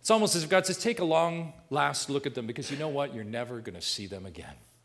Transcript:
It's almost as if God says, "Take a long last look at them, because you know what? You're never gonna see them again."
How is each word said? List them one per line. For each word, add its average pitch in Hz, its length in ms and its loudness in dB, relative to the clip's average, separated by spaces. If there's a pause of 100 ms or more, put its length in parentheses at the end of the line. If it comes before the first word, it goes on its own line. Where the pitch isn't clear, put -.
It's - 120 4
almost 214 240 6
as 165 80 0
if 156 40 -8
God 185 160 6
says, 185 140 0
"Take 226 220 0
a 185 40 2
long 165 500 2 (160)
last 143 380 0
look 139 160 0
at 135 120 -4
them, 120 100 -4
because 113 240 -6
you 143 60 -6
know 151 120 -4
what? 139 240 -2
You're 113 120 -8
never 117 360 -6
gonna 92 220 -10
see - 240 -4
them 92 180 -10
again." 82 320 -14 (280)